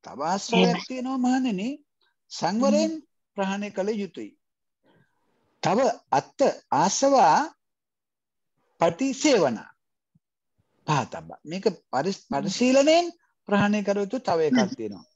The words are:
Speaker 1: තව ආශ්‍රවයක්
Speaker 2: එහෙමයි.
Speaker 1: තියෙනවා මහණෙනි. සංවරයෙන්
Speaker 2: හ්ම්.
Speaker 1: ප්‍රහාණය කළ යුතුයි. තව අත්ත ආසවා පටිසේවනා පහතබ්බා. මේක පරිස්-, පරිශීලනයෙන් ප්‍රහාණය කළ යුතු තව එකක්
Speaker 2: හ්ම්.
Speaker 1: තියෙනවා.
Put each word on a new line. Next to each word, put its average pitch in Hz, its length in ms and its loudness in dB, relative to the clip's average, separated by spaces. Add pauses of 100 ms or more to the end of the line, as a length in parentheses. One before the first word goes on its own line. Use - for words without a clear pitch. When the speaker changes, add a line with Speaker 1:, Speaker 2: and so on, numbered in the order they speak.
Speaker 1:
තව - 180 -16
ආශ්‍රවයක් 185 400 0
Speaker 2:
එහෙමයි. 175 240 0
Speaker 1:
තියෙනවා 254 320 -6
මහණෙනි. 247 500 0 (640)
සංවරයෙන් 277 600 0
Speaker 2:
හ්ම්. 320 100 -10 (340)
Speaker 1:
ප්‍රහාණය 202 340 -4
කළ 196 240 -4
යුතුයි. 170 360 -8 (1300)
තව 180 160 0 (300)
අත්ත - 300 -2 (340)
ආසවා 196 680 4 (1400)
පටිසේවනා 170 880 0 (1160)
පහතබ්බා. 120 560 -6
මේක 180 240 -8 (200)
පරිස්-, 151 400 -4
පරිශීලනයෙන් 262 800 2 (420)
ප්‍රහාණය 202 340 2
කළ 202 160 -2
යුතු 202 220 -4
තව 180 220 -2
එකක් 131 180 2
Speaker 2:
හ්ම්. 147 140 0
Speaker 1:
තියෙනවා. 104 420 -14